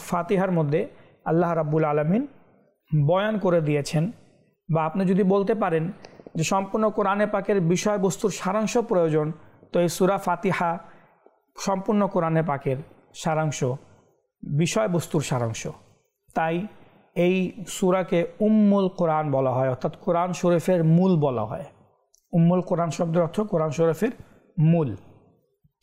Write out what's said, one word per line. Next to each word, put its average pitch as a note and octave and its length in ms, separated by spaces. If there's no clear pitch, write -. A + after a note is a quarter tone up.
ফাতিহার F3+ 500
মধ্যে D#3 280
আল্লাহ E3+ 260
রাব্বুল D#3+ 320
আলামিন D3+ 380
বয়ান F3 480
করে F3 240
দিয়েছেন। D3 420
বা D#3+ 160
আপনি F3 200
যদি F#3+ 200
বলতে G3 300
পারেন F3 300
যে D#3+ 100
সম্পূর্ণ G3 460
কোরআনে G3+ 360
পাকের G3+ 380
বিষয়বস্তুর F#3 680
সারাংশ G#3 400
প্রয়োজন, D#3+ 380
তো - 120
এই F3 100
সূরা F#3+ 280
ফাতিহা F3 520
সম্পূর্ণ G3+ 500
কোরআনে E3 380
পাকের C#3 340
সারাংশ, D#3 460
বিষয়বস্তুর E3+ 800
সারাংশ। A#2+ 400
তাই E3 180
এই F3+ 200
সূরাকে F#3 500
উম্মুল G#3 460
কোরআন D#3 340
বলা C3+ 220
হয়, C3 180
অর্থাৎ D#3 300
কোরআন F3 320
শরীফের F3 560
মূল F3+ 300
বলা C3 260
হয়। - 220
উম্মুল F3 300
কোরআন E3+ 280
শব্দের E3+ 320
অর্থ D#3+ 220
কোরআন D#3+ 280
শরীফের E3 400
মূল। D#3+ 300